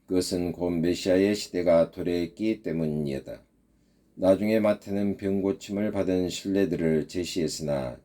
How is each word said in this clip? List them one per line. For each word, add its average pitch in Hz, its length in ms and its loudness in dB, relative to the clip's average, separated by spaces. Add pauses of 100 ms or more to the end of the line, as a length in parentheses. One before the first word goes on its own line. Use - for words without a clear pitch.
그것은 90 460 0
곧 87 180 -2
메시아의 90 640 2
시대가 85 560 2
도래했기 90 720 -4
때문이었다. 76 800 -4 (720)
나중에 101 460 2
마태는 101 560 0
병 98 260 -2
고침을 101 480 -2
받은 92 380 0
신뢰들을 82 800 0
제시했으나 76 960 -4